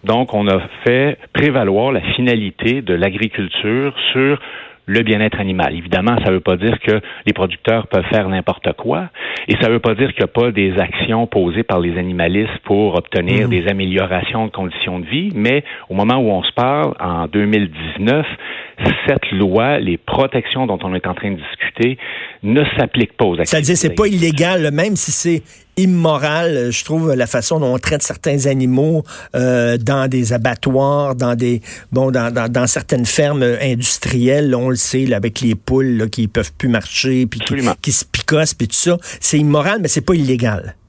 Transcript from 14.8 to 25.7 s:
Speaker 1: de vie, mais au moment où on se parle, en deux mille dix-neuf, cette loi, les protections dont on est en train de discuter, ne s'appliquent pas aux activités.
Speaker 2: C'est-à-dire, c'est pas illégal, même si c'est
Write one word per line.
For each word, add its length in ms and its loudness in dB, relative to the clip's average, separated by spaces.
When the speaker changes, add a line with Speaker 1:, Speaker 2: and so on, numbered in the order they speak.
Speaker 1:
de 60 -10
vie, 280 -4
mais 300 2
au 60 -8
moment 220 2
où 140 2
on 120 0
se 100 -2
parle, 480 0
en 260 -2
deux 200 0
mille 240 2
dix-neuf, 560 -2
cette 260 0
loi, 460 2
les 200 0
protections 680 -2
dont 160 -2
on 120 -4
est 120 -4
en 80 -4
train 160 -6
de 60 -4
discuter, 640 -4
ne 220 4
s'appliquent 400 0
pas 100 2
aux 80 2
activités. 160 0
Speaker 2:
C'est-à-dire, 260 2
c'est 180 0
pas 120 2
illégal, 680 2
même 240 0
si 160 -2
c'est 300 0